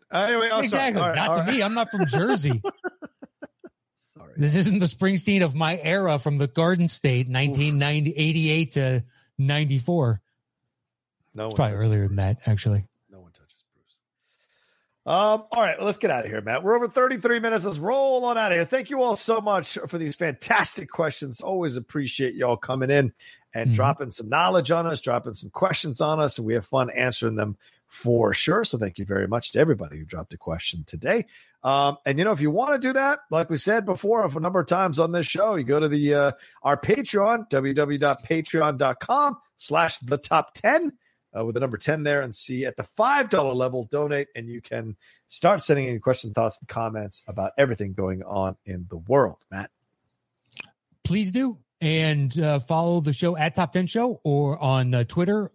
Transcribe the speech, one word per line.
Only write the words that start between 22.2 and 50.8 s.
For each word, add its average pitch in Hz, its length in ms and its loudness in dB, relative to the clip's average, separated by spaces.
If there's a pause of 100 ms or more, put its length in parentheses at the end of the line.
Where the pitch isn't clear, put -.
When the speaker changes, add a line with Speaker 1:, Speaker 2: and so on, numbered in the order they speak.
Speaker 1:
y'all 123 240 0
coming 131 320 -2
in 139 240 4 (400)
and 113 160 -2
Speaker 2:
Mm-hmm. 113 60 4
Speaker 1:
dropping 135 360 0
some 110 180 -8
knowledge 160 420 2
on 170 160 2
us, 160 140 -4
dropping 120 340 -2
some - 160 -12
questions 160 500 -2
on 156 180 2
us, 147 200 0
and 117 80 -6
we 113 80 0
have 110 100 -2
fun 127 240 0
answering 120 460 0
them 107 220 -2 (300)
for 117 460 2
sure. 202 320 0
So - 120 -4
thank 101 220 -4
you 98 60 -8
very 98 220 0
much 117 260 -4
to 120 60 2
everybody 101 380 0
who 78 60 -12
dropped 78 300 -12
a 85 40 -16
question 82 480 -8
today. 180 400 -2 (380)
Um, 139 420 2
and, 139 140 0
you 180 60 2
know, 214 80 2
if 143 80 -2
you 151 100 2
wanna 262 260 0
do 254 160 -2
that, 277 260 0 (120)
like 165 180 0
we 165 60 0
said 208 300 0
before 202 400 0
a 147 160 -4
number 180 180 0
of 165 80 0
times 175 320 2
on 170 140 2
this 170 120 0
show, 208 300 0
you 151 80 -2
go 139 160 2
to 156 80 2
the, 147 260 2
uh, 143 180 4 (300)
our 143 180 4
Patreon, 220 680 2
w 139 240 0
w - 0 -
w 147 240 0
dot 139 280 0
patreon 156 520 0
dot 127 220 0
com 277 380 0 (180)
slash 160 440 0
the 127 180 -2
top 151 360 0
ten, 294 380 2 (440)
uh, 113 100 -4
with 113 100 -4
the 120 60 -2
number 123 160 -2
ten 151 260 -2
there, 143 180 0
and 123 140 -10
see 131 300 -6
at 127 100 -6
the 120 80 -8
five 254 460 0
dollar 147 240 2
level, 127 320 -2
donate, 143 500 -2
and 117 140 -10
you 120 120 -12
can 113 360 -8 (300)
start 185 360 2
sending 139 220 2
in 123 80 -4
your 110 80 -6
questions, 117 320 -2
thoughts, 113 260 -2
and - 80 -20
comments 110 600 -6
about 95 300 -6
everything 107 360 0
going 95 280 -4
on 95 440 -4
in 90 240 -10
the 90 80 -12
world. 104 400 2 (120)
Matt? 98 220 -10 (1300)